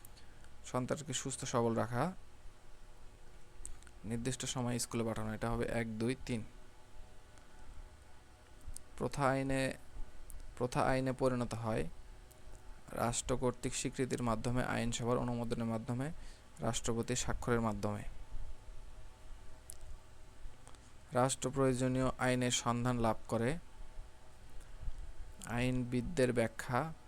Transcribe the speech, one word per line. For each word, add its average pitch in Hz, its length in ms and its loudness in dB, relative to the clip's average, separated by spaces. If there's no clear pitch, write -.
সন্তানকে 127 480 0
সুস্থ 131 320 -2
সবল 117 300 4
রাখা, 120 380 2
নির্দিষ্ট 117 420 -2
সময়ে 123 320 0
স্কুলে 117 260 0
পাঠানো। 110 300 0
এটা 117 160 0
হবে 117 140 2
এক, 113 340 0
দুই, 120 180 2
তিন। 113 180 -2
প্রথা 135 300 2
আইনে, 135 460 4
প্রথা 127 240 2
আইনে 131 300 4
পরিণত 123 420 4
হয় 113 340 2
রাষ্ট্র - 440 2
কর্তৃক 123 380 2
স্বীকৃতির 127 480 0
মাধ্যমে, 120 420 4
আইনসভার 117 540 2
অনুমোদনের 120 460 0
মাধ্যমে, 120 480 0
রাষ্ট্রপতির 117 560 2
স্বাক্ষরের 117 440 4
মাধ্যমে। 104 420 2
রাষ্ট্র 131 380 4
প্রয়োজনীয় 131 680 4
আইনের 127 320 4
সন্ধান 123 480 4
লাভ 113 180 6
করে 120 300 2
আইনবিদদের 123 880 4
ব্যাখ্যা, 123 600 2